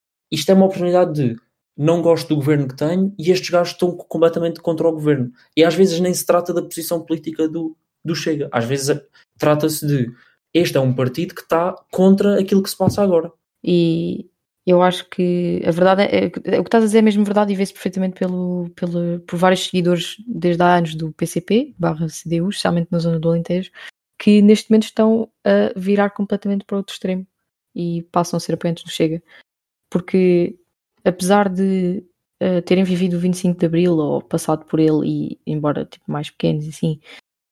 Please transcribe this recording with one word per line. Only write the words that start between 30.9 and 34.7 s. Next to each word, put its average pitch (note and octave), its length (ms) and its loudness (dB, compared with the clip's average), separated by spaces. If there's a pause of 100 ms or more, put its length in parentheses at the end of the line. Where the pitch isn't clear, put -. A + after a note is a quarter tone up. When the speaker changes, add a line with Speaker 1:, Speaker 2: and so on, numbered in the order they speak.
Speaker 2:
apesar F#3+ 440 2
de, F#3+ 560 -2 (360)
eh, F3+ 200 0
terem F#3 220 2
vivido F3+ 340 0
o E3+ 40 -2
vinte F3+ 140 0
e F3+ 40 -8
cinco F3 220 -2
de F3 60 2
Abril E3+ 300 2
ou C#3+ 240 0
passado D#3 440 -4
por D#3 160 0